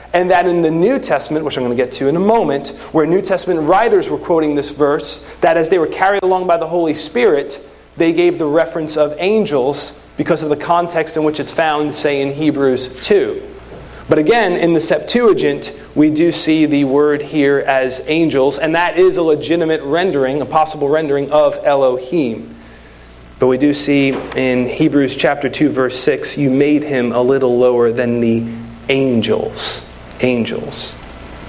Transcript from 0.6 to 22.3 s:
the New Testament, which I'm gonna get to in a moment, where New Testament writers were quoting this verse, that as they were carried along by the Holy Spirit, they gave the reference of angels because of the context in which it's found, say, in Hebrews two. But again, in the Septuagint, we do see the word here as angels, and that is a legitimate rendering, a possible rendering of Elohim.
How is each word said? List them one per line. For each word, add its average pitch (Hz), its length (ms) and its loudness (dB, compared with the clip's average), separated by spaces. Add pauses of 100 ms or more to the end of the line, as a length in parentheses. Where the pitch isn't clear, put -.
the 160 80 2
New 196 280 2
Testament, 156 460 -2
which 143 140 -6
I'm 127 60 -2
gonna 120 100 -2
get 123 180 -2
to 135 160 -2
in 139 80 2
a 175 40 0
moment, 190 480 0 (240)
where 156 120 2
New 175 160 2
Testament 185 480 -2
writers 196 400 2
were 147 80 -4
quoting 156 380 0
this 143 160 -4
verse, 147 560 -2 (140)
that 165 160 4
as 160 120 0
they 185 100 2
were 151 100 0
carried 190 340 0
along 185 240 0
by 175 100 2
the 165 120 -2
Holy 165 260 0
Spirit, 170 680 0 (380)
they 165 140 2
gave 170 260 2
the 160 80 -2
reference 156 500 -2
of 151 220 2
angels 151 720 0 (240)
because 151 260 0
of 151 60 -4
the 147 80 0
context 165 640 -2
in 156 60 0
which 151 140 0
it's 135 120 -6
found, 151 440 -2
say, 143 280 0
in 139 80 -2
Hebrews 139 720 -2
two. 147 400 0 (680)
But 151 100 4
again, 196 340 4
in 170 200 2
the 165 80 2
Septuagint, 151 920 0 (220)
we 151 160 4
do 160 220 2
see 160 320 0
the 143 200 2
word 143 360 2
here 139 460 2
as 131 420 -2
angels, 143 500 2
and 160 160 -2
that 170 240 0
is 185 200 4
a 185 40 2
legitimate 160 600 0
rendering, 143 580 0
a 123 60 -4
possible 156 420 0
rendering 143 420 0
of 147 320 2
Elohim. 131 920 0 (840)